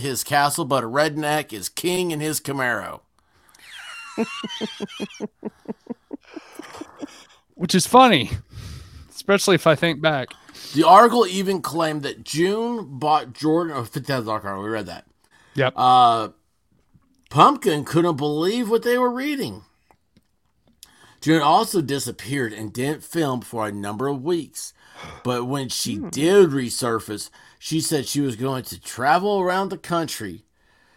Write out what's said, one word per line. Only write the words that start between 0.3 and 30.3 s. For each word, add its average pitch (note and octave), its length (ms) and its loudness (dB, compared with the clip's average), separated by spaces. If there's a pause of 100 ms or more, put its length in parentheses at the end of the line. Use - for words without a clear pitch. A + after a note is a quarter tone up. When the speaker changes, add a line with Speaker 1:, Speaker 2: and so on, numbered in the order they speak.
Speaker 1:
but C3 180 0
a A2+ 60 -6
redneck D3 640 -2
is G2 160 -10
king F3+ 420 -2
in D3+ 100 -4
his D3+ 200 -2
Camaro." A#2 600 -4 (1160)
<laughs> D#4+ 40 -2 (3250)
Speaker 2:
Which E3+ 200 -2
is F#3 120 2
funny, A#3 440 6 (800)
especially - 440 2
if D#3 120 0
I D#3+ 80 8
think D#3+ 260 -2
back. D3+ 280 -2 (460)
Speaker 1:
The D#3+ 120 4
article A3+ 400 8
even F#3 340 -2
claimed D3+ 420 -2
that A#2 220 -8
June F#3+ 760 -2
bought D3 360 0
Jordan D#3 420 0
a A#2 80 -4
fifty C#3 160 -8
thousand B2+ 260 -4
dollar G#2+ 140 -4
car. G2 200 -6
We G#2+ 100 -6
read G#2+ 160 -4
that. F2 180 -14 (500)
Speaker 2:
Yep. C3 220 0
Speaker 1:
Uh, A#2+ 520 6 (1040)
Pumpkin E3+ 540 4
couldn't E3 320 2
believe E3+ 540 -2
what A3+ 120 2
they A#3+ 160 2
were B3 120 2
reading. A#3+ 520 -6 (1600)
June D#3 220 4
also F3+ 380 4
disappeared B2+ 720 -4
and G#2 200 -10
didn't C#3+ 320 -4
film C3+ 380 -2
for A2 260 -4
a G#2 40 -6
number G#2 360 -6
of C3+ 160 -6
weeks. E3 480 -6 (520)
But B2 200 -2
when C3 240 -4
she A2 280 -4
Speaker 3:
Hmm. A3 120 -8
Speaker 1:
did F3 420 6
resurface, A#2 800 -4 (280)
she D#3+ 220 -4
said D3+ 260 -2
she C#3+ 140 -2
was C3+ 160 -2
going B2+ 280 -4
to - 160 -14
travel F3+ 600 0
around F#3 300 0
the F3+ 80 -8
country, C3+ 680 -6 (520)